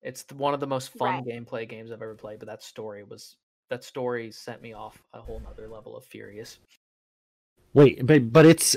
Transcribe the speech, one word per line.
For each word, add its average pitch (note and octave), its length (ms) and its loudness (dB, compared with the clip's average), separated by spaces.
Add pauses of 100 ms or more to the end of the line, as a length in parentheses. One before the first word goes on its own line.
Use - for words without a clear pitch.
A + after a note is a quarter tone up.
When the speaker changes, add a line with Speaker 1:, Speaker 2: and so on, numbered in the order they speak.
Speaker 1:
It's C3 200 -14
th-, C#3 140 -18
one C#3+ 160 -2
of C#3 60 -4
the C#3+ 80 -6
most C3 260 -6
fun B2 300 -4
Speaker 2:
Right. - 20 -14
Speaker 1:
gameplay A#2 420 -10
games A2+ 240 -16
I've A2 100 -14
ever A2 120 -12
played, G#2+ 260 -16
but A2 80 -16
that G#2+ 140 -16
story G#2+ 420 -14
was, - 340 -20 (320)
that B2 140 -8
story A#2+ 480 -8
sent - 300 -16
me A2+ 120 -18
off G#2+ 280 -18 (120)
a A#2+ 80 -20
whole A2+ 180 -14
nother G#2+ 300 -16
level A2 280 -18
of A2 80 -20
furious. G#2+ 540 -18 (1120)
Speaker 3:
Wait, C3+ 320 8
but, A#2+ 260 4
but D#3 140 10
it's, - 320 6